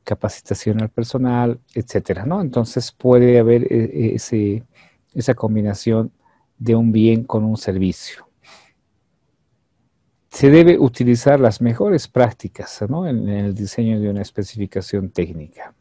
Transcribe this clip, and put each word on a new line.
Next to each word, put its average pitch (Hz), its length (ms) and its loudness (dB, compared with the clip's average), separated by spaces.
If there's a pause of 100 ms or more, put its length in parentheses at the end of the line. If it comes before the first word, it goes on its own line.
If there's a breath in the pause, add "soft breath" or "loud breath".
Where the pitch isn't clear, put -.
capacitación - 760 -6
al 110 80 -4
personal, 120 720 -4 (140)
etcétera, 101 500 -6
¿no? 175 160 -4
Entonces, 123 500 -6
puede 123 480 4
haber, 117 340 4
eh, 113 420 -2
ese, 107 500 -4 (480 soft breath)
esa 131 220 -2
combinación 107 760 -2 (480)
de 117 160 0
un 117 180 2
bien 113 320 4
con 107 200 -4
un 110 120 -2
servicio. 95 720 -6 (2000 soft breath)
Se - 220 4
debe 170 280 8
utilizar 123 600 2
las 120 220 2
mejores 143 480 0
prácticas, - 800 -2
¿no? 165 180 -4
En, 117 220 -4
en 101 160 -4
el 101 100 -4
diseño 110 460 -4
de 104 80 -2
una 101 140 -4
especificación 98 880 -8
técnica. 82 720 -8